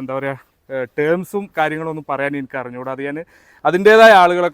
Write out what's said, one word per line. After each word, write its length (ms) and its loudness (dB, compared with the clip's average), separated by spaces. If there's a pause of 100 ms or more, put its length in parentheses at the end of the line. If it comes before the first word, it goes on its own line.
എന്താ 160 -10
പറയുക, 220 -8 (340)
ഏ, 120 -8 (120)
ടേംസും 480 -4 (140)
കാര്യങ്ങളൊന്നും 520 -6
പറയാൻ 200 -6 (100)
എനിക്ക് 220 -12
അറിഞ്ഞൂടാ. 340 -12
അത് 120 -12
ഞാൻ 100 -10 (500)
അതിൻ്റേതായ 420 6 (120)
ആളുകളെ 300 0